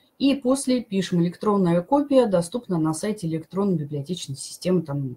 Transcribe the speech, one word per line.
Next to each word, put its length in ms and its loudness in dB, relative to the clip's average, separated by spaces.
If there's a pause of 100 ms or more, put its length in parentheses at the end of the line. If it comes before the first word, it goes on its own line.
(180)
и 160 4
после 480 0
пишем: 400 0
«Электронная 580 2
копия 460 4
доступна 500 0
на 160 2
сайте 340 -4
электронной 500 -2
библиотечной 600 -6
системы 460 -2
там 340 -6